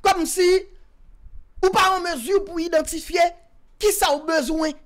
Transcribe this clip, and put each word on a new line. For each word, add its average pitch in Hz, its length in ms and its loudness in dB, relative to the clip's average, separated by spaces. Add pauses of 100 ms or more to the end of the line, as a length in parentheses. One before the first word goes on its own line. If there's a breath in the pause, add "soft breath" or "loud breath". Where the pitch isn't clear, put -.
Kòm 359 240 2
si, 359 200 2 (1120)
ou 381 120 4
pa 381 200 4
an 359 100 -4
mezi 330 320 -2 (100)
pou 339 160 -8
idantifye 330 640 0 (560)
ki 415 140 4
sa 349 220 0
ou 302 120 -10
bezwen. 311 580 -2